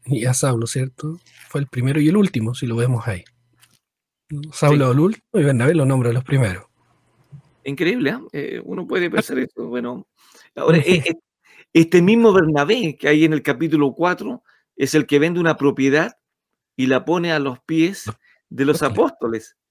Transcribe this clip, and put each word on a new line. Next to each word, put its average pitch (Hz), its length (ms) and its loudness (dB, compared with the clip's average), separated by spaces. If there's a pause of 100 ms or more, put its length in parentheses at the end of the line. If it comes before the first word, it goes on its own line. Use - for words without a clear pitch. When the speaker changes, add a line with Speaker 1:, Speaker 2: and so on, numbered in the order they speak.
Speaker 1:
y 127 180 -2
a 127 100 0
Saulo, 120 320 0
¿cierto? 135 540 -8 (280)
Fue 143 120 -6
el 139 80 -6
primero 135 320 -2
y 151 80 2
el 180 80 2
último, 127 380 0
si - 120 -8
lo 113 100 -4
vemos 120 300 -2
ahí. 95 180 -6 (1300)
Saulo 147 340 2
Speaker 2:
Sí. 123 60 2
Speaker 1:
el 139 80 2
último 196 340 0
y 170 100 2
Bernabé 135 300 2
lo 147 100 2
nombra 127 280 0
los 127 120 -2
primeros. 107 400 -2 (1000)
Speaker 2:
Increíble, 156 460 -2
¿ah? 247 120 -8 (100)
Eh, - 320 -8
uno 185 240 -10
puede 180 200 -2
pensar - 300 -2
esto, - 300 -8
bueno. 123 400 -10 (480)
Ahora, 160 220 2
Speaker 1:
Ujú. 143 100 2
Speaker 2:
e-, 180 80 4
e-, 165 240 -4 (520)
este 165 300 6
mismo 226 300 6
Bernabé, 160 640 0
que 147 100 -2
hay 151 160 4
en 156 100 2
el 143 80 -2
capítulo 147 520 0
cuatro, 175 480 -4 (320)
es 139 200 -2
el 151 120 2
que 143 140 2
vende 170 180 0
una 165 180 0
propiedad 139 600 0 (580)
y 127 120 -2
la 131 180 0
pone 170 260 -2
a 156 80 0
los 135 220 -6
pies 165 460 -2 (420)
de 135 160 -4
los 151 180 0
Speaker 1:
Apóstoles. 123 720 -4
Speaker 2:
apóstoles. - 20 -20 (140)